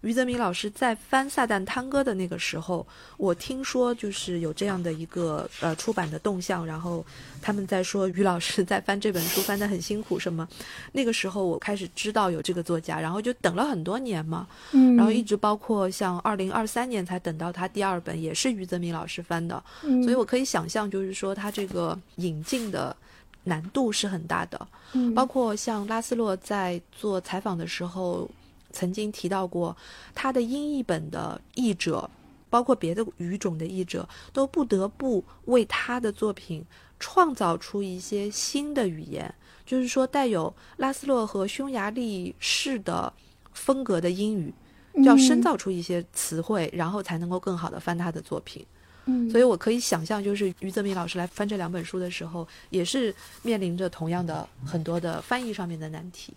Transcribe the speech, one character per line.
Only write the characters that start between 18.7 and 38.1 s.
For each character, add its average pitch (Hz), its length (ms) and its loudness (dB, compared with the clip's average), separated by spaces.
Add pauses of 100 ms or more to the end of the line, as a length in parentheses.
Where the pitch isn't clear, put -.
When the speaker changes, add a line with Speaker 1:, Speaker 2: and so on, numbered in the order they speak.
Speaker 1:
明 170 120 -2
老 160 140 -4
师 175 160 -8
翻 170 240 -2
的。 - 160 -6 (220)
Speaker 2:
嗯。 254 180 4
Speaker 1:
所 240 80 4
以 247 60 6
我 240 80 4
可 247 120 0
以 262 80 2
想 165 240 -2
象， 208 220 -2
就 196 100 -2
是 190 140 -4
说 196 180 -2
他 202 160 -6
这 208 200 -4
个 170 280 -2 (200)
引 165 260 -4
进 226 300 -2
的 135 240 -4 (480)
难 160 260 -2
度 247 220 2
是 208 160 0
很 185 180 -2
大 165 200 0
的。 - 200 -12 (280)
Speaker 2:
嗯。 240 200 2
Speaker 1:
包 254 100 6
括 247 300 0
像 208 320 -2
拉 226 160 -2
斯 233 140 -2
洛 226 220 2
在 180 520 -2
做 196 300 -2
采 185 200 -6
访 196 160 -2
的 165 120 -4
时 - 160 -6
候 175 440 -4 (440)
曾 180 180 -2
经 208 220 -4
提 - 160 -6
到 190 180 0
过， 170 300 -2 (380)
他 262 180 -2
的 254 80 4
英 285 320 -2
译 269 100 0
本 160 280 -2
的 165 280 -6 (160)
译 226 200 2
者， - 340 -2 (400)
包 240 140 6
括 247 120 6
别 165 200 0
的 220 100 0 (140)
语 175 180 -4
种 175 220 -2
的 160 80 -4
译 185 180 -4
者， - 240 -6 (240)
都 269 140 4
不 285 180 2
得 196 240 2
不 233 340 0 (220)
为 240 220 6
他 - 340 -4
的 220 100 0
作 208 220 -2
品 165 320 -8 (340)
创 330 360 4
造 175 200 2
出 202 280 -4
一 185 180 -6
些 202 300 -4